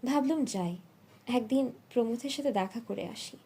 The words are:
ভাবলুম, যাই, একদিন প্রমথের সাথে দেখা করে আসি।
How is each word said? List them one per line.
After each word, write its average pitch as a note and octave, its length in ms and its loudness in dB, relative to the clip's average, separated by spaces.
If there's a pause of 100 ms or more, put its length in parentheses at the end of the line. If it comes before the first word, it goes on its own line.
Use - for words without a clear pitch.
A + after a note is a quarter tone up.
ভাবলুম, C#4 400 2
যাই, F3+ 320 -2 (500)
একদিন B3 460 2 (200)
প্রমথের A#3 380 0
সাথে C#4 220 0
দেখা G3 280 0
করে G#3 260 -6
আসি। - 400 -12